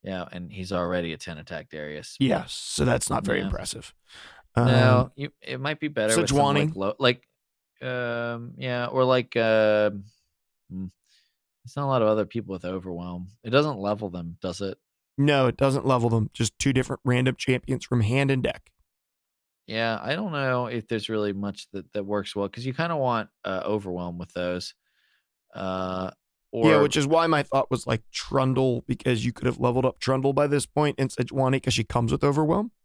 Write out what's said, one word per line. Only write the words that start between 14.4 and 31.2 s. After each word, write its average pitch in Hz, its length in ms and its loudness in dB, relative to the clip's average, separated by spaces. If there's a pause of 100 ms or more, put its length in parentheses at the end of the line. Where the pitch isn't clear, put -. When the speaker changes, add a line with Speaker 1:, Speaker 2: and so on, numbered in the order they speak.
Speaker 1:
does 90 200 -6
it? 98 160 -6 (400)
Speaker 2:
No, 139 300 4
it 120 100 0
doesn't 135 280 2
level 123 240 4
them. 113 240 2
Just - 240 -2
two 139 160 2
different 131 320 0
random 127 300 2
champions 127 500 -2
from 120 160 2
hand 135 300 2
and 131 100 2
deck. - 300 -6 (960)
Speaker 1:
Yeah, 113 340 -2
I 135 140 -2
don't 196 160 -4
know 131 360 0
if 113 200 -6
there's 110 220 -4
really 104 240 0
much 101 400 -8
that, 95 200 -10
that 104 120 -4
works 101 300 -4
well, 101 140 -4
'cause 120 160 -12
you 131 80 -6
kinda 165 240 -4
want, 120 320 -2 (160)
uh, 95 200 -2
overwhelm 90 520 -4
with 87 160 -12
those. 90 400 -4 (800)
Uh, 92 580 -4 (400)
Speaker 2:
Yeah, 151 260 2
Speaker 1:
or 147 40 6
Speaker 2:
which 147 160 2
is 143 80 0
why 165 220 4
my 151 160 2
thought - 260 0
was, 127 160 -2
like, 113 160 0 (100)
Trundle, 131 760 0
because 120 360 0
you 120 80 0
could - 140 -8
have - 140 0
leveled 123 260 2
up - 140 -2
Trundle 135 340 0
by 147 140 2
this 143 180 2
point, 147 320 0
and 131 140 0
Sejuani, 131 500 0